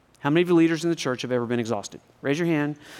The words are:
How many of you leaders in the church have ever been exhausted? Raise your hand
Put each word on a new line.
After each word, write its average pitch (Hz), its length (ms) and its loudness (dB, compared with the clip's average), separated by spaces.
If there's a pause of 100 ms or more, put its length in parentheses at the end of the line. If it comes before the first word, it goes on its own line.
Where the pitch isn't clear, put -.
(180)
How 143 120 -2
many 165 120 4
of 175 60 0
you 180 80 4
leaders 165 260 4
in 170 80 -2
the 165 60 -2
church 127 260 -4
have 123 80 -8
ever 120 160 0
been 120 140 0
exhausted? 107 400 -6 (200)
Raise 143 200 -2
your 170 80 0
hand 147 260 -2 (260)